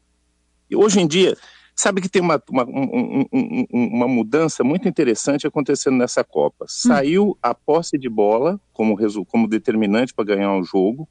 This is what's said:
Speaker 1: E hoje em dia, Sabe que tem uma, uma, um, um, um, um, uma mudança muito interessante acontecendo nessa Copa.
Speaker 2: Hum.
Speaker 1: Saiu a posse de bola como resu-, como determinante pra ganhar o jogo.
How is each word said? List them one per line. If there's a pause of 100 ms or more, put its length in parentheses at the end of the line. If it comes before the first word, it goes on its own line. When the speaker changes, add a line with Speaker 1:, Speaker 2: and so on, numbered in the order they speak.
(680)
Speaker 1:
E
hoje
em
dia, (380)
Sabe
que
tem
uma,
uma,
um,
um,
um,
um,
uma
mudança
muito
interessante
acontecendo
nessa
Copa.
Speaker 2:
Hum.
Speaker 1:
Saiu
a
posse
de
bola (120)
como
resu-,
como
determinante
pra
ganhar
o
jogo.